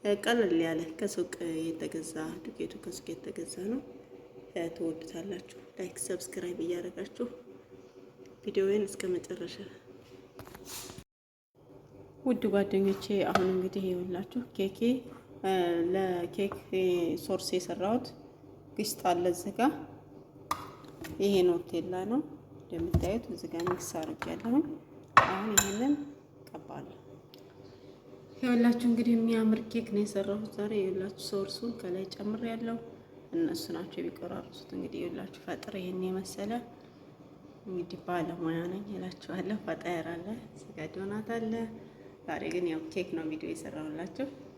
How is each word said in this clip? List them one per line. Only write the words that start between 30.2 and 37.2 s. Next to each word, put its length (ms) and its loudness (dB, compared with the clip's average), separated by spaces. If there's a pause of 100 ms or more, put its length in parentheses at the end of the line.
ዛሬ። 220 -2
ይኸውላችሁ 500 0
ሶርሱን 480 -2
ከላይ 360 -4
ጨምሬያለሁ። 680 -2 (540)
እነሱ 400 2
ናቸው 280 -6
የሚቆራርሱት። 720 -6
እንግዲህ 280 -4
ይኸውላችሁ 420 -6
ፈጥር 340 -6
ይሄን 260 -4
የመሰለ 500 -2 (1120)